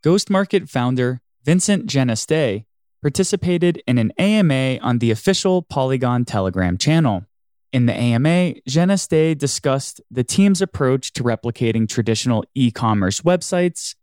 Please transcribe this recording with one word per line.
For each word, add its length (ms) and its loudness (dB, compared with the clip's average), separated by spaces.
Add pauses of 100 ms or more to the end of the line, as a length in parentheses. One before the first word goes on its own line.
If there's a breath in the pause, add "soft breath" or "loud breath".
Ghost 280 2
Market 400 0
founder 500 0 (240)
Vincent 420 0
Geneste 760 0 (380)
participated 840 0
in 120 2
an 200 2
A 180 2
M 140 4
A 280 0
on 220 0
the 100 2
official 500 0
Polygon 640 -2
Telegram 540 -2
channel. 480 0 (440)
In 140 2
the 80 2
A 220 0
M 100 0
A, 420 0
Geneste 720 0
discussed 640 -4 (100)
the 140 -2
team's 380 2
approach 500 -2
to 100 -6
replicating 640 -2
traditional 560 -2 (120)
e-commerce 680 0
websites 840 -2